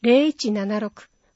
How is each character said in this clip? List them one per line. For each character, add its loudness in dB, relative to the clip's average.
零 4
一 -4
七 -4
六 -12